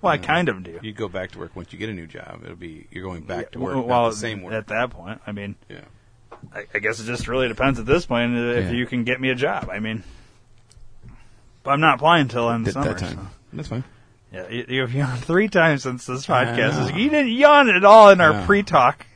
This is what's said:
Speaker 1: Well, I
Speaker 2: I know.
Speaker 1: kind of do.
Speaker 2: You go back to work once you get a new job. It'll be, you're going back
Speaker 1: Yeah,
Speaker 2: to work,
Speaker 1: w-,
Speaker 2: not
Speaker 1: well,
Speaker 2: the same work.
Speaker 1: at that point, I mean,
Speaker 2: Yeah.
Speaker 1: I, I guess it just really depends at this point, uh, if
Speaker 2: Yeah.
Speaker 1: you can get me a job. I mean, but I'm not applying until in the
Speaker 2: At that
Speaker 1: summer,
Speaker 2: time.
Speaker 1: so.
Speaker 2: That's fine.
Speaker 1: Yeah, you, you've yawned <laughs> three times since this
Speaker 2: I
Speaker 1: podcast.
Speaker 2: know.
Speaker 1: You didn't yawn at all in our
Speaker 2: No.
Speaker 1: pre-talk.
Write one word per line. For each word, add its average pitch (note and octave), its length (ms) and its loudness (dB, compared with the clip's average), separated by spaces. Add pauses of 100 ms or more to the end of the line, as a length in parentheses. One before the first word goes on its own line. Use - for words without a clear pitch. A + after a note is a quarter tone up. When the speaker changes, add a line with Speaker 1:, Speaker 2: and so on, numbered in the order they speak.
Speaker 1:
Well, F#3+ 100 0
I - 20 2
Speaker 2:
I - 40 -2
know. C#3 80 -8
Speaker 1:
kind E3 240 2
of F#2+ 120 -6
do. E2+ 200 -14
Speaker 2:
You A2 100 -12
go G#2 160 -8
back F#2 240 -8
to A2 60 -20
work F2 180 -14
once F2+ 160 -16
you E2+ 60 -20
get G#2+ 100 -8
a A2 60 -10
new E2 120 -12
job. - 380 -18
It'll E2+ 120 -16
be, D#2+ 340 -18
you're F#2 140 -14
going F2 180 -12
back E2+ 240 -10
Speaker 1:
Yeah, - 60 -20
Speaker 2:
to A2+ 80 -16
work, B2+ 140 -6
Speaker 1:
w-, B2 140 -4
Speaker 2:
not B2 140 2
Speaker 1:
well, A#2 80 2
Speaker 2:
the G#2+ 60 -10
same G#2+ 260 -8
work. F2 120 -12
Speaker 1:
at G#2+ 140 -8
that A#2 220 -4
point, F#2+ 360 -16
I A2 60 -10
mean, G2+ 240 -10 (120)
Speaker 2:
Yeah. F#2 120 -18 (720)
Speaker 1:
I, G#2 200 -14
I G#2 60 -4
guess A2 200 -4
it A2 60 -12
just A#2+ 200 -8
really B2 220 -2
depends B2+ 320 -2
at G#2+ 60 -10
this E3 200 0
point, A#2+ 300 -2
uh, A#2+ 40 -2 (100)
if A#2+ 160 -2
Speaker 2:
Yeah. F2+ 60 -4
Speaker 1:
you A#2+ 140 -4
can A#2+ 180 -4
get B2 160 -4
me C3 100 -2
a B2+ 40 0
job. B2 380 -4
I G2 80 -8
mean, A2 240 -8 (1600)
but C3+ 100 -6
I'm C#3+ 80 2
not D#3 160 0
applying D#3 260 2
until A#2+ 280 -4
in A#2 140 -4
the G#2 60 -2
Speaker 2:
At - 40 -8 (100)
that - 160 -6
Speaker 1:
summer, F2 140 -8
Speaker 2:
time. - 20 -14
Speaker 1:
so. G2 100 -14 (300)
Speaker 2:
That's - 120 -12
fine. B2 160 -10 (480)
Speaker 1:
Yeah, F#2 160 -14
you, A#2 200 -10
you've B2+ 260 -4
yawned B2+ 260 -6
<laughs> - 40 -14
three F#3+ 240 0
times D#3+ 360 2
since B2+ 220 -8
this C3 220 -8
Speaker 2:
I C3 160 2
Speaker 1:
podcast. A#2 480 -2
Speaker 2:
know. D3+ 40 -6
Speaker 1:
You A#3 140 0
didn't C#4+ 220 0
yawn C#4+ 380 6
at F#3 140 2
all G#3 260 12
in F#3 100 8
our D#3 200 6
Speaker 2:
No. F#2 60 -6
Speaker 1:
pre-talk. E3 680 2